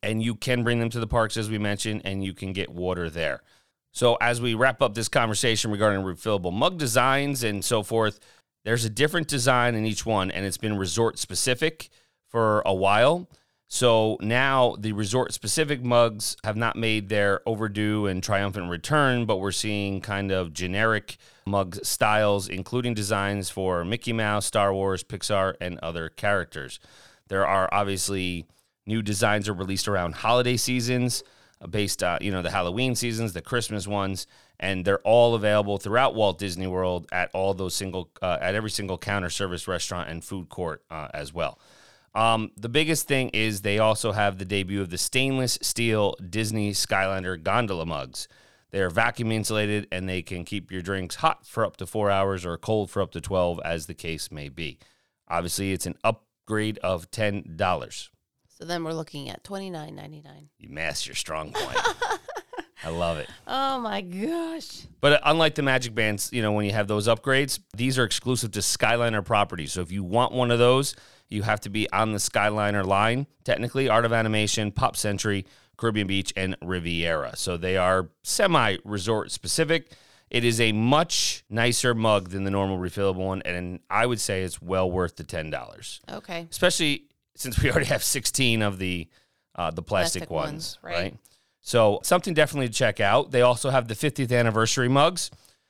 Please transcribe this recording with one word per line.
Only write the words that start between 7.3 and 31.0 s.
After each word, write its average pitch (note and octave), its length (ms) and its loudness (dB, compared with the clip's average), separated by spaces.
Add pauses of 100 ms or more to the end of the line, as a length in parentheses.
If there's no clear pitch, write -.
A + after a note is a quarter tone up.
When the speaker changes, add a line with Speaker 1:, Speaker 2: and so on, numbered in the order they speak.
Speaker 1:
and G2+ 200 -2
so A2 200 0
forth, A2 360 0 (440)
there's A2+ 220 0
a A2 40 0
different D3 380 2
design B2 480 4
in G#2+ 100 0
each G#2+ 200 -2
one, G2 260 2
and F#2+ 140 -4
it's F#2+ 120 -4
been G#2+ 200 -2
resort G2 420 0
specific C3 720 -2 (400)
for A2 360 2
a G2 80 2
while. A2 560 4 (380)
So A2 540 4
now B2+ 580 4
the G#2+ 140 -4
resort G#2+ 400 0
specific C#3+ 500 -2
mugs A#2+ 600 2
have G#2+ 140 -2
not A2+ 180 0
made A2 340 0
their G2+ 360 2
overdue G#2+ 640 0
and F#2 160 -2
triumphant G2 480 0
return, B2+ 540 2
but G#2+ 120 2
we're F#2+ 140 -2
seeing G2+ 500 -2
kind G2 300 -2
of F#2 220 0
generic G#2 640 0 (280)
mug G2 380 0
styles, G#2+ 680 2
including A#2+ 460 -4
designs G2+ 540 0
for F2+ 360 -2
Mickey A#2 280 -4
Mouse, G#2 340 0
Star G2+ 260 4
Wars, F#2+ 300 0
Pixar, F#2+ 580 -2
and F2+ 180 -6
other E2 300 -6
characters. E2+ 680 -4 (480)
There G2 180 2
are F#2+ 260 2
obviously F#2 760 -2 (420)
new A2 140 -2
designs G#2 460 2
are G#2+ 60 -2
released F#2+ 340 -4
around F2 280 0
holiday B2 420 2
seasons, B2 640 0 (380)